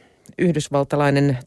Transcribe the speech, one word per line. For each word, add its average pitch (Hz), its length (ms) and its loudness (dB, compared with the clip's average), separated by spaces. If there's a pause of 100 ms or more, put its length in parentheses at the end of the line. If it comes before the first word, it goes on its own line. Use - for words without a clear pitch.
(380)
Yhdysvaltalainen 143 1080 0